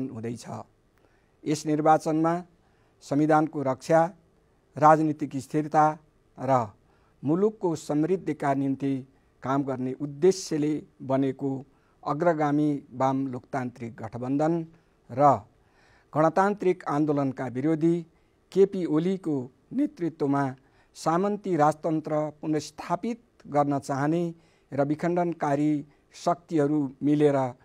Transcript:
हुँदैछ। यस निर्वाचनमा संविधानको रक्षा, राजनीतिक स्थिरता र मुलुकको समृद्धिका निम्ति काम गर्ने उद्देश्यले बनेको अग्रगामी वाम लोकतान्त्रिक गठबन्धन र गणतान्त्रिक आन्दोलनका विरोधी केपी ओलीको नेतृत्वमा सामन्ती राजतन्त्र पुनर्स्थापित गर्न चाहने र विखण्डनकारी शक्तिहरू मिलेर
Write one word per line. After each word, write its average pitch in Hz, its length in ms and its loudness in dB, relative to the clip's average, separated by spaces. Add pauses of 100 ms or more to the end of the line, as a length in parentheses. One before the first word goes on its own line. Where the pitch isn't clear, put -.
हुँदैछ। 113 400 -10 (1000)
यस 147 220 -4
निर्वाचनमा 156 680 2 (680)
संविधानको 151 580 2
रक्षा, 135 400 2 (760)
राजनीतिक 151 600 4
स्थिरता 151 480 0 (520)
र 131 140 -2 (720)
मुलुकको 180 540 0
समृद्धिका 151 760 -2
निम्ति 139 400 -2 (500)
काम 143 200 0
गर्ने 131 300 -4
उद्देश्यले 151 800 -2 (260)
बनेको 135 520 -2 (520)
अग्रगामी 151 680 0 (180)
वाम 135 380 -2
लोकतान्त्रिक 123 680 -10
गठबन्धन 139 680 -2 (440)
र 131 300 4 (760)
गणतान्त्रिक 180 720 2
आन्दोलनका 143 640 -2
विरोधी 156 480 0 (560)
केपी 196 340 2
ओलीको 165 520 -2 (300)
नेतृत्वमा 156 760 -2 (540)
सामन्ती 196 580 -2
राजतन्त्र 156 640 0 (160)
पुनर्स्थापित 175 840 -6 (280)
गर्न 143 320 2
चाहने 147 440 0 (480)
र 135 140 0
विखण्डनकारी 151 880 0 (440)
शक्तिहरू 151 640 0 (220)
मिलेर 147 360 4 (280)